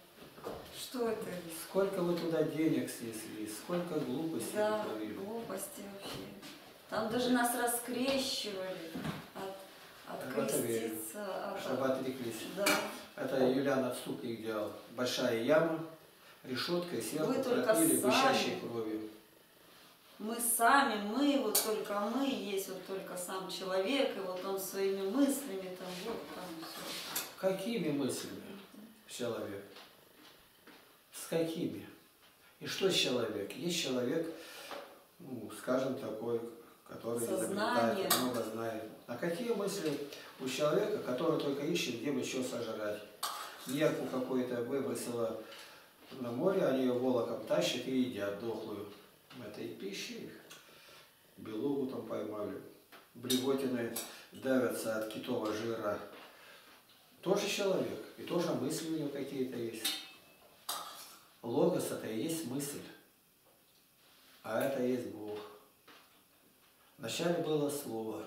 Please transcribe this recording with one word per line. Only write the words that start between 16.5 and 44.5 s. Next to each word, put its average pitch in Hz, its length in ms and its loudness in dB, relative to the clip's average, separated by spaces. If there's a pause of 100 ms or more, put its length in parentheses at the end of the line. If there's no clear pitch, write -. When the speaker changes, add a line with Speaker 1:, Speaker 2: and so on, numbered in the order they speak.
Speaker 2:
и 113 60 0
сверху 156 300 0
Speaker 1:
Вы 269 120 2
только 247 200 4
Speaker 2:
пропили - 360 6
Speaker 1:
сами. - 120 6
Speaker 2:
гущащей - 480 6
кровью. 110 500 -4 (1080)
Speaker 1:
Мы 226 220 -4
сами, 233 680 6
мы, 262 340 4
вот 208 220 4
только 202 360 0
мы, 247 280 2
есть 196 420 -2
вот - 180 -6
только 180 280 -6
сам 185 340 -4
человек, 196 680 2
и - 20 -2
вот 185 260 -4
он 190 140 0
своими 196 500 0
мыслями 190 680 2
там, 185 100 -8 (180)
вот 226 120 -4 (160)
там 180 120 -8 (140)
всё. - 600 -6 (180)
Speaker 2:
Какими 190 520 2
мыслями 123 500 -2 (640)
человек? 107 560 -4 (1500)
С - 140 -10
какими? 156 600 0 (720)
И 147 60 -10
что 180 260 4
человек? 107 640 2
Есть 170 240 0
человек, 135 480 2 (920)
ну, 113 400 -8
скажем, 127 360 0
такой, 113 460 -2 (460)
который 117 320 -4
Speaker 1:
Сознание. 160 880 2
Speaker 2:
изобретает, 127 140 4
много 120 220 0
знает. 110 400 -4 (240)
А 147 100 -6
какие 175 340 0
мысли 160 460 0 (420)
у 131 80 -4
человека, 156 520 2
который 160 400 2
только 143 260 0
ищет, 143 360 0
где 143 100 0
бы 123 120 0
чего 131 200 -2
сожрать? 110 580 -4 (640)
Нерку 127 400 4
какую-то 127 560 0